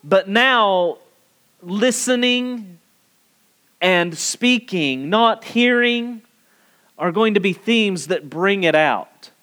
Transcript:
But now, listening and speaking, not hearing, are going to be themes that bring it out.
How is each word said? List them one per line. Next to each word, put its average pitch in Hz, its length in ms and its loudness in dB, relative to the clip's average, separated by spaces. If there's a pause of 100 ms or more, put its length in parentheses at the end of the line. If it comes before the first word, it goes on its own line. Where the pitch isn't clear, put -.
But 185 260 0
now, 202 680 2 (640)
listening 240 1160 -2 (1040)
and 175 340 0
speaking, 170 920 -2
not 220 360 2
hearing, 240 800 0 (760)
are 170 140 -2
going 214 220 2
to 202 60 2
be 190 120 0
themes 202 560 -2
that 151 200 -4
bring 190 360 -2
it 160 100 2
out. 143 560 0 (120)